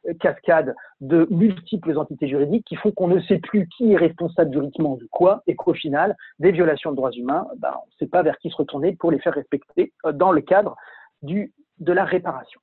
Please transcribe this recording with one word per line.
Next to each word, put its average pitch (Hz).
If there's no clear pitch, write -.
euh, 170
cascade 165
de 160
multiples 175
entités 147
juridiques 147
qui 165
font 208
qu'on 185
ne 175
sait -
plus 185
qui 220
est 175
responsable 165
juridiquement 139
de 117
quoi, 185
et 123
qu'au -
final, 160
des 170
violations 160
de 135
droits 131
humains, 127
ben, 131
on -
ne -
sait 147
pas 175
vers 156
qui -
se -
retourner 156
pour 170
les 139
faire 160
respecter, -
euh, 156
dans 180
le 151
cadre 196
du, 180
de 175
la 190
réparation. 175